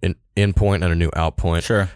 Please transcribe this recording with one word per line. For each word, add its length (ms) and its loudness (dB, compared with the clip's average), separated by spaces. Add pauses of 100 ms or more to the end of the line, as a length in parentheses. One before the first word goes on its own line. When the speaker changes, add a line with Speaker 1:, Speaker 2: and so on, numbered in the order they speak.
Speaker 1:
in, 140 -2 (200)
in 160 2
point 300 2
and 100 0
a 40 2
new 180 2
out 220 -2
point. 280 0
Speaker 2:
Sure. 320 0